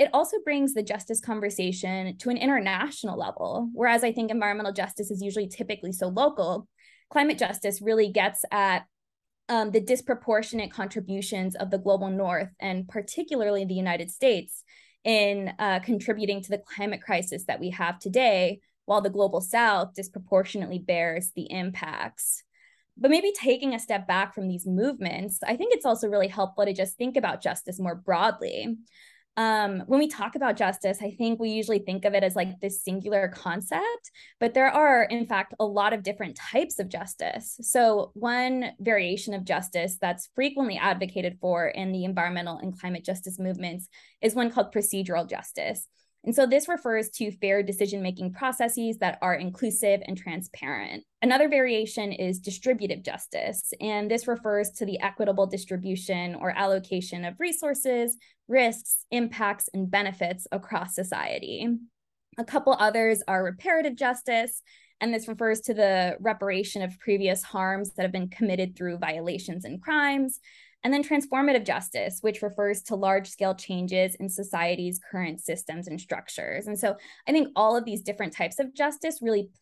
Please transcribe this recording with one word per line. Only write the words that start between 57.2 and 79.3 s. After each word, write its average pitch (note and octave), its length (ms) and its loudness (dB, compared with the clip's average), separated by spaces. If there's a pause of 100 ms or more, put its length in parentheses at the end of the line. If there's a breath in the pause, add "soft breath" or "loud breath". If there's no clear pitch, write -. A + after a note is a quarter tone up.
of F3+ 160 -8
resources, C4+ 800 -2 (300 soft breath)
risks, A#3 640 2
impacts, A3+ 640 0
and F#3+ 180 0
benefits F#3+ 640 -2
across F#3 420 -4
society. - 720 -6 (720)
A A#3 80 -6
couple C4+ 340 2
others G#3+ 480 4
are F#3+ 160 2
reparative C4+ 540 0
justice, B3 640 0 (400 soft breath)
and A#3 140 0
this A3+ 120 -4
refers A3 360 0
to B3 100 -2
the F#3+ 480 4
reparation G3 640 -2
of F#3 160 -6
previous G3 440 2
harms G3 520 -2
that F#3 80 -4
have F#3 100 0
been F#3 160 -2
committed F#3 480 -2
through F3 220 -4
violations E3+ 640 -4
and E3 160 -10
crimes. C#4 580 2 (440 soft breath)
And C4 120 2
then C#4+ 100 2
transformative C#4 640 2
justice, D#3 560 -4
which G#3+ 180 0
refers G#3 440 -2
to G#3+ 120 -4
large-scale F#3+ 600 0
changes F#3 580 0
in G3 160 -6
society's F3+ 680 -2 (120)
current E3+ 280 -4
systems F3 500 -8
and E3 120 -8
structures. - 680 -8
And G#3 100 -4
so G#3 180 0 (320 loud breath)
I C4+ 40 2
think D4+ 220 4
all A3 220 4
of A#3 80 0
these G#3+ 160 -6
different G3 320 -6
types F3 260 -4
of C4+ 140 -2
justice D4 480 -2
really G#3+ 300 0 (120)